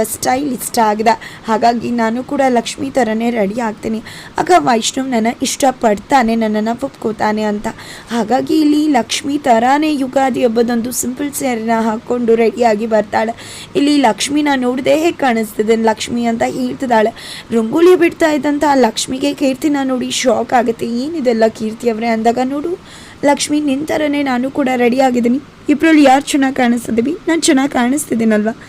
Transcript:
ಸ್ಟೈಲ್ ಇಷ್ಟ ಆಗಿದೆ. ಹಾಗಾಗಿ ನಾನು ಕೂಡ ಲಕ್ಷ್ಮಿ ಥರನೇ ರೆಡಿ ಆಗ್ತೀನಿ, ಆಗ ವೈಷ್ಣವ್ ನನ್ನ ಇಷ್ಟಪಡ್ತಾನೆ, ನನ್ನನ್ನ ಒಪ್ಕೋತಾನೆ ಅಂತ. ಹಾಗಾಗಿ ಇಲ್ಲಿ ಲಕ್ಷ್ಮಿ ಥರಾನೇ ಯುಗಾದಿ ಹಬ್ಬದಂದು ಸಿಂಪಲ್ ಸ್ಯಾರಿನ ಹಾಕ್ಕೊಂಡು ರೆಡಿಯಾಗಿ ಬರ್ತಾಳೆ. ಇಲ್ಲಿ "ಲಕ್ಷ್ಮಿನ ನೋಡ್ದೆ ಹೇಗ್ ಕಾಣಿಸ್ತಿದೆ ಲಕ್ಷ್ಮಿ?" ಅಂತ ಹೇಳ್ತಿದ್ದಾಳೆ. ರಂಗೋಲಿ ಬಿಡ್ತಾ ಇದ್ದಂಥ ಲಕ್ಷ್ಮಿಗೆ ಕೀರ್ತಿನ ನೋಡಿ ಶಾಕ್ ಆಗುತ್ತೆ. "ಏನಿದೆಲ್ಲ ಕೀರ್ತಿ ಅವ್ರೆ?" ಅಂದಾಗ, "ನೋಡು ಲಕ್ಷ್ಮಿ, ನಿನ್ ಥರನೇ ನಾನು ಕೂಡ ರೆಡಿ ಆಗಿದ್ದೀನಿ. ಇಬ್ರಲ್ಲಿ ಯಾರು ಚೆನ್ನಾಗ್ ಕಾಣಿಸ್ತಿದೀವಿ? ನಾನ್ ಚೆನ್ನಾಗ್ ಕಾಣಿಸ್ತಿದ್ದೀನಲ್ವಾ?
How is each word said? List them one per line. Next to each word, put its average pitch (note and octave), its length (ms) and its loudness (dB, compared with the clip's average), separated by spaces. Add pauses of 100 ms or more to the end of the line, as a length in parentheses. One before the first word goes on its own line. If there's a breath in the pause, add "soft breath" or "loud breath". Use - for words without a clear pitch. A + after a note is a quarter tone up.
ಸ್ಟೈಲ್ B3+ 500 -2
ಇಷ್ಟ - 260 -6
ಆಗಿದೆ. A3 680 0
ಹಾಗಾಗಿ A#3 440 0
ನಾನು A#3 340 -2
ಕೂಡ C#4 240 -2
ಲಕ್ಷ್ಮಿ A#3 420 -2
ಥರನೇ A3+ 400 0
ರೆಡಿ A3 300 -2
ಆಗ್ತೀನಿ, A3 420 -6 (360 loud breath)
ಆಗ D#4 180 -2
ವೈಷ್ಣವ್ C4 540 0
ನನ್ನ A3 160 0 (160)
ಇಷ್ಟಪಡ್ತಾನೆ, A#3 920 0
ನನ್ನನ್ನ G#3+ 320 0 (160)
ಒಪ್ಕೋತಾನೆ A3 580 -4
ಅಂತ. G#3 240 -4 (440 loud breath)
ಹಾಗಾಗಿ C4 500 0
ಇಲ್ಲಿ D4+ 280 2
ಲಕ್ಷ್ಮಿ C#4 500 -2
ಥರಾನೇ C#4 560 2
ಯುಗಾದಿ C4+ 500 0
ಹಬ್ಬದಂದು A#3 480 0
ಸಿಂಪಲ್ B3+ 400 -6
ಸ್ಯಾರಿನ B3 320 -4 (160)
ಹಾಕ್ಕೊಂಡು A3+ 540 0
ರೆಡಿಯಾಗಿ A3+ 520 2
ಬರ್ತಾಳೆ. A3 460 0 (440 loud breath)
ಇಲ್ಲಿ C#4+ 200 4
"ಲಕ್ಷ್ಮಿನ C#4 600 0
ನೋಡ್ದೆ C4 440 0
ಹೇಗ್ E4 180 0
ಕಾಣಿಸ್ತಿದೆ A3+ 580 0
ಲಕ್ಷ್ಮಿ?" A3+ 480 -2
ಅಂತ A#3 220 -2
ಹೇಳ್ತಿದ್ದಾಳೆ. B3 640 0 (400 loud breath)
ರಂಗೋಲಿ D4 460 4
ಬಿಡ್ತಾ D#4+ 360 0
ಇದ್ದಂಥ D4 320 0 (100)
ಲಕ್ಷ್ಮಿಗೆ C4 600 0
ಕೀರ್ತಿನ C#4 500 0
ನೋಡಿ B3+ 260 -4
ಶಾಕ್ A#3 420 0
ಆಗುತ್ತೆ. A#3 340 0
"ಏನಿದೆಲ್ಲ A#3+ 640 -2
ಕೀರ್ತಿ A3+ 420 -4
ಅವ್ರೆ?" A3 180 -4
ಅಂದಾಗ, A3+ 360 0
"ನೋಡು D4+ 340 -4 (460 loud breath)
ಲಕ್ಷ್ಮಿ, D4 360 2
ನಿನ್ C#4+ 260 -2
ಥರನೇ D4 360 -2
ನಾನು C4 280 -2
ಕೂಡ C4+ 260 -2
ರೆಡಿ A#3+ 240 2
ಆಗಿದ್ದೀನಿ. B3 400 2 (280)
ಇಬ್ರಲ್ಲಿ D4+ 340 4
ಯಾರು C4+ 180 6
ಚೆನ್ನಾಗ್ C4+ 340 0
ಕಾಣಿಸ್ತಿದೀವಿ? A#3+ 600 0 (120)
ನಾನ್ E4 140 0
ಚೆನ್ನಾಗ್ C#4+ 300 2
ಕಾಣಿಸ್ತಿದ್ದೀನಲ್ವಾ? A3+ 800 0 (160 loud breath)